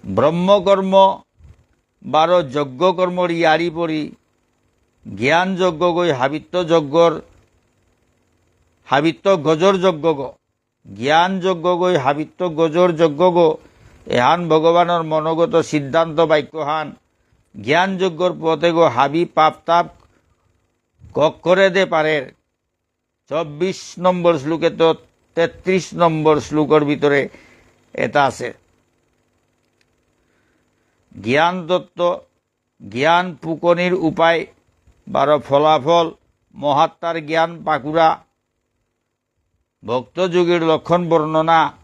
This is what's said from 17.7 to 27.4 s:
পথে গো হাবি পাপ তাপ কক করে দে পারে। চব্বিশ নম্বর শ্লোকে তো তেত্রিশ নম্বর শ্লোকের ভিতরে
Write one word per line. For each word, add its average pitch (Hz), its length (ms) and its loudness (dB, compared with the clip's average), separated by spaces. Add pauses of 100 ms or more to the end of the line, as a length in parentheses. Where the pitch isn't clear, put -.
পথে 160 300 0
গো 165 160 4
হাবি 139 380 0
পাপ 156 280 2 (120)
তাপ 170 200 2 (1300)
কক 147 280 0
করে 185 280 4
দে 185 160 0
পারে। 156 460 -2 (1000)
চব্বিশ 156 680 -6
নম্বর 175 400 0
শ্লোকে 156 300 -2
তো 160 240 2 (420)
তেত্রিশ 170 580 -2
নম্বর 156 460 2
শ্লোকের 151 460 0
ভিতরে 143 440 0 (640)